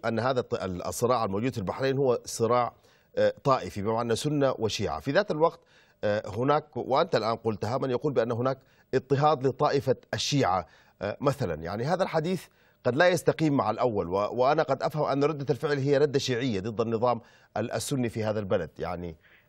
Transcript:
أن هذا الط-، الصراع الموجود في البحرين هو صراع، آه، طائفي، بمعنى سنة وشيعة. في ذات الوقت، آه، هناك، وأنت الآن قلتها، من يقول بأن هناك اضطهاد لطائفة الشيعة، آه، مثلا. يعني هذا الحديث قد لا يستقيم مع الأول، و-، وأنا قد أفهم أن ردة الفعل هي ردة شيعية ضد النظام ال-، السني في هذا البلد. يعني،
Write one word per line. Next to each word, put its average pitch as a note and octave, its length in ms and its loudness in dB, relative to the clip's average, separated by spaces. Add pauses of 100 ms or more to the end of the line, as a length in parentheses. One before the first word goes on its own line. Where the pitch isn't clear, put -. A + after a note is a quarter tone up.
أن A2+ 140 0
هذا B2 220 0
الط-، A2+ 220 -6 (240)
الصراع A2+ 380 0
الموجود A2 280 -2
في - 60 -8
البحرين C3 380 -2
هو C3 280 2
صراع، A#2 480 0 (460)
آه، G#2 140 4 (120)
طائفي، G#2 380 0
بمعنى A2+ 340 0
سنة C#3+ 420 0
وشيعة. G2+ 420 -2
في C#3 100 -4
ذات F#3+ 200 2
الوقت، D#3+ 300 0 (440)
آه، G#2 180 0 (140)
هناك، C#3+ 400 0
وأنت C3 380 0
الآن A2+ 220 0
قلتها، A2+ 420 -4
من C3+ 120 -2
يقول C3 220 -2
بأن A#2 200 2
هناك B2+ 260 -2 (360)
اضطهاد C#3 520 2
لطائفة C3 500 0 (180)
الشيعة، G2 520 0 (360)
آه، G2+ 180 -4
مثلا. B2 340 -2
يعني F2 300 -6
هذا F3 180 -2
الحديث E3 440 -2 (380)
قد B2 120 2
لا F3+ 120 6
يستقيم D#3 480 2
مع G#2+ 140 2
الأول، A2 380 0
و-، G2 240 0
وأنا C3+ 300 2
قد C3+ 200 0
أفهم D3+ 220 -2
أن C#3 200 2
ردة C#3+ 260 -2
الفعل D3 280 -2
هي C3+ 200 2
ردة C#3+ 200 2
شيعية A#2+ 420 -2
ضد A2 200 -4
النظام A2+ 400 0 (360)
ال-، A2 160 -2
السني B2 360 -2
في A2 160 -4
هذا G#2+ 160 -2
البلد. F#2 380 -2
يعني، E2+ 380 -8 (320)